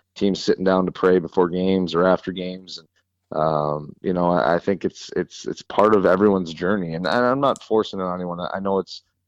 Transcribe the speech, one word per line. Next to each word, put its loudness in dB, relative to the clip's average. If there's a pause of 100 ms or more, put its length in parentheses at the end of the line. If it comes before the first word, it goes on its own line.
(140)
teams 0
sitting 0
down 4
to -2
pray 4
before 0
games 0
or 4
after 2
games. -10
And, -20 (500)
um, -2
you -4
know, 0
I, 2
I 0
think -4
it's, -6
it's, -6
it's -8
part 4
of 2
everyone's 2
journey. -2
And, -4
and 0
I'm 0
not 0
forcing -2
it -4
on -4
anyone. -8
I, -8
I -6
know 0
it's, -6 (260)